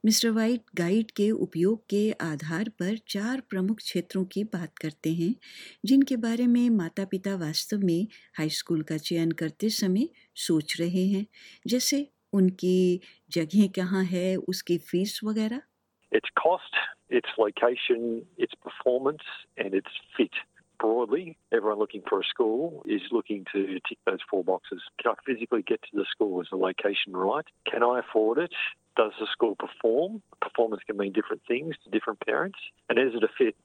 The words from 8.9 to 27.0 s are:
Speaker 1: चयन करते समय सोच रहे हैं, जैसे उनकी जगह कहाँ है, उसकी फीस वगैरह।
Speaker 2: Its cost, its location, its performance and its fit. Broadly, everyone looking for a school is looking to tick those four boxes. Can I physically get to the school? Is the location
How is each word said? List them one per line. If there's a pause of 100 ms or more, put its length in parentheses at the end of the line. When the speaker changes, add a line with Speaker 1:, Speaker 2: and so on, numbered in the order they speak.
Speaker 1:
चयन
करते
समय (260)
सोच
रहे
हैं, (400)
जैसे (240)
उनकी (300)
जगह
कहाँ
है,
उसकी
फीस
वगैरह। (520)
Speaker 2:
Its (180)
cost, (180)
its
location, (160)
its (140)
performance (380)
and
its (280)
fit. (540)
Broadly,
everyone
looking
for
a
school
is
looking
to
tick (100)
those (120)
four
boxes. (200)
Can
I
physically
get
to
the
school?
Is
the
location